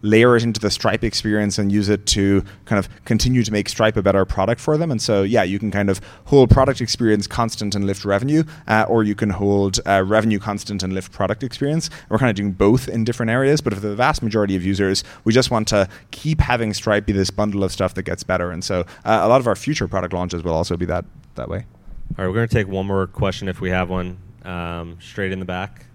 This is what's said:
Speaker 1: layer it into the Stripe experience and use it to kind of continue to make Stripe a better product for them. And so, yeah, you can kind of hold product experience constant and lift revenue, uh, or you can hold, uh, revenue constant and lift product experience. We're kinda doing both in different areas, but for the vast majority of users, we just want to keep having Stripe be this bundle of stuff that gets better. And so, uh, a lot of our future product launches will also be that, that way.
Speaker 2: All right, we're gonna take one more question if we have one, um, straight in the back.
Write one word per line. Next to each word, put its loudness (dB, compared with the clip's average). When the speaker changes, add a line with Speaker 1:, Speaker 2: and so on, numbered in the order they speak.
Speaker 1:
layer 6
it 4
into -2
the 0
Stripe -2
experience 0
and 0
use 0
it 0
to 2
kind 0
of -4
continue 2
to -2
make -2
Stripe 0
a 0
better 2
product -2
for 0
them. -2
And -2
so, 0
yeah, 2
you -2
can -4
kind -2
of 0
hold 6
product 6
experience 0
constant -4
and -2
lift -4
revenue, 2
uh, 2
or 4
you 0
can -2
hold, 0
uh, 4
revenue 2
constant -6
and -4
lift -8
product -4
experience. -4
We're 0
kinda 2
doing -2
both 4
in -2
different -2
areas, 2
but -2
for -6
the -4
vast 0
majority 0
of -2
users, 0
we 2
just 2
want -2
to 2
keep -2
having 2
Stripe 0
be 0
this 2
bundle -2
of -2
stuff -2
that -8
gets -6
better. -2
And -10
so, -2
uh, 4
a 2
lot 6
of -2
our 2
future -4
product -4
launches -4
will 0
also -2
be -4
that, -4
that -10
way. -8
Speaker 2:
All -4
right, 0
we're -4
gonna 0
take 0
one -4
more 0
question -4
if -8
we -4
have 0
one, -6
um, -10
straight -6
in -6
the -8
back. -8